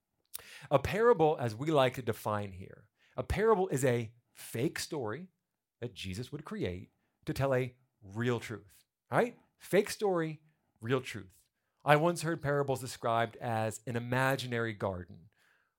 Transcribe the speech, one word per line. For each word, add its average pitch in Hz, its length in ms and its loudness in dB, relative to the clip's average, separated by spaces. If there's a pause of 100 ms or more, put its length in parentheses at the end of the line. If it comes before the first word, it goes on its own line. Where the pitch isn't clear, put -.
(720)
A 147 80 6
parable, 165 640 4
as 113 160 -4
we 147 160 -2
like 131 220 6
to 131 80 -10
define 104 500 -2
here, - 320 -18 (320)
a 127 80 -4
parable 202 440 4
is 143 160 0
a 120 280 2 (200)
fake - 480 -4
story 143 480 -6 (520)
that 120 140 -8
Jesus 95 380 -8
would 147 120 -10
create 104 440 -6 (360)
to 160 80 -4
tell 139 220 2
a 127 180 0 (300)
real 113 380 0
truth, 98 440 -12 (280)
right? 214 240 2 (240)
Fake - 300 2
story, 165 500 -2 (400)
real 123 200 0
truth. 95 300 -12 (540)
I 147 120 8
once 160 260 2
heard 165 200 -4
parables 143 380 0
described 117 600 -2
as 110 460 -2
an 127 80 -4
imaginary 120 760 -2
garden 98 460 -6 (600)